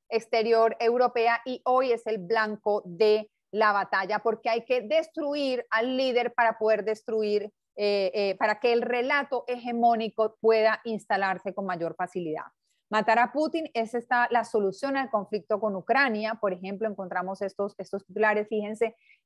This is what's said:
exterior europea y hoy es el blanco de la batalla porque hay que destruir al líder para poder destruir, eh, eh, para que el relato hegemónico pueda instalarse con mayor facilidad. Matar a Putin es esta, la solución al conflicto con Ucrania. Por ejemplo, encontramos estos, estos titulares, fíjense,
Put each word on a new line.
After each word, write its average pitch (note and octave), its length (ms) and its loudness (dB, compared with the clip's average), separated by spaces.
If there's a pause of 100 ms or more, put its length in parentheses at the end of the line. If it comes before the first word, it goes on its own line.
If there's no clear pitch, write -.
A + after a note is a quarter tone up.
exterior A3+ 680 2
europea A#3 680 2
y B3+ 200 -6
hoy B3+ 260 2
es A#3 140 -2
el A3 140 -2
blanco G#3+ 680 -2
de G#3+ 460 2 (200)
la G#3+ 200 2
batalla G3 480 0
porque A3 300 -2
hay A#3 160 -2
que B3 160 0
destruir C#4+ 880 -2
al B3 280 0
líder A#3+ 360 0
para A3+ 260 0
poder G#3+ 240 2
destruir, G#3+ 680 -2 (240)
eh, G3+ 380 0
eh, G3+ 240 0
para G#3+ 220 0
que A#3+ 140 2
el A#3 100 2
relato B3 640 -2
hegemónico A#3 920 0
pueda A3 440 4
instalarse G3 720 -2
con G3 100 -6
mayor E3+ 300 -4
facilidad. F3 500 -6 (460)
Matar A3 260 4
a A#3+ 140 2
Putin D#4 420 -2
es A3+ 220 -4
esta, A#3+ 340 0
la A#3 140 2
solución A3 540 -2
al B3+ 120 -4
conflicto G#3 500 -2
con G#3 160 -2
Ucrania. A3 600 0
Por G3+ 180 -2
ejemplo, F#3+ 340 -6
encontramos F#3+ 540 -6
estos, G3+ 380 -6
estos G3 260 -10
titulares, G#3 420 0
fíjense, G#3+ 480 -4 (300)